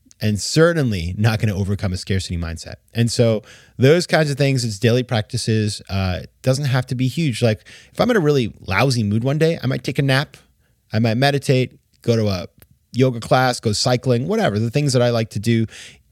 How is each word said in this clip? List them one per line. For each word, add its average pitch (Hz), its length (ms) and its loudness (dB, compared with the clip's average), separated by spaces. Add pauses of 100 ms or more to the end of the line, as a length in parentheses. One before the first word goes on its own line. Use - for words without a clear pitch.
(200)
and 104 200 -2
certainly 127 760 0
not 107 220 2
gonna 107 160 0
overcome 98 380 -2
a 90 40 -4
scarcity 95 400 -4
mindset. 82 400 -10 (180)
And 117 180 0
so 113 300 2 (340)
those 165 320 4
kinds 160 220 2
of 135 60 -4
things, 135 280 0
it's 104 160 -6
daily 123 240 2
practices. 110 840 -2
Uh, 92 340 -2
it - 100 -18 (100)
doesn't 131 220 0
have 131 220 0
to 131 100 -6
be 127 100 0
huge. 131 360 -4
Like, 110 220 0 (280)
if - 80 -2
I'm 226 100 2
in 233 60 2
a 196 40 2
really 143 320 2 (140)
lousy 117 380 0
mood 107 180 0
one 139 160 0
day, 160 240 2
I 127 60 -4
might 135 160 -4
take 147 160 -4
a - 20 2
nap, 135 340 0 (560)
I 110 60 0
might 113 180 2
meditate, 135 640 0 (240)
go 117 140 2
to 107 120 0
a 90 200 -4 (440)
yoga 120 280 0
class, 127 400 2
go 110 120 -2
cycling, 123 540 0
whatever, 180 320 0
the 113 120 -2
things 143 220 0
that 123 100 4
I 123 80 2
like 113 200 -2
to - 80 -8
do. 113 280 0 (460)